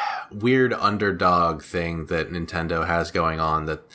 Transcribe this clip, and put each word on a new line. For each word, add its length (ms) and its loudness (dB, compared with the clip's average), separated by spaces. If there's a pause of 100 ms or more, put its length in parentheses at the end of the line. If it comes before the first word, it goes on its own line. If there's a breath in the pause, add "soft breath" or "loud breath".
(320 loud breath)
weird 400 4
underdog 880 2
thing 440 -4
that 240 -2
Nintendo 560 -2
has 240 0
going 300 0
on 260 0
that 160 -6 (120 loud breath)